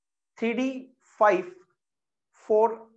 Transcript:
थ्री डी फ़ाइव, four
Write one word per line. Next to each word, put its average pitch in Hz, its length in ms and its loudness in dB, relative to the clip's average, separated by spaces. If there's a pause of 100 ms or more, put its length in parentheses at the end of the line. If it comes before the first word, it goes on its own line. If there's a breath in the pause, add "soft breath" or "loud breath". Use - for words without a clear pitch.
(380)
थ्री 226 160 -2
डी 262 420 -6 (240)
फ़ाइव, 196 460 0 (840)
four 220 460 0